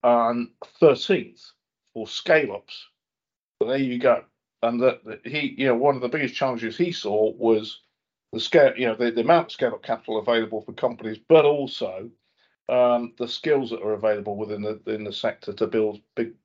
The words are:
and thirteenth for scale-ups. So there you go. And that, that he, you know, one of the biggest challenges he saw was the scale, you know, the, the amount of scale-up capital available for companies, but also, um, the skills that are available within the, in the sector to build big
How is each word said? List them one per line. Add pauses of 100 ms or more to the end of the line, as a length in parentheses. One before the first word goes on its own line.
and (320)
thirteenth (520)
for
scale-ups. (720)
So
there
you
go. (400)
And
that,
that
he,
you
know,
one
of
the
biggest
challenges
he
saw
was (500)
the
scale,
you
know,
the,
the
amount
of
scale-up
capital
available
for
companies, (100)
but
also, (600)
um,
the
skills
that
are
available
within
the,
in
the
sector
to
build (160)
big (140)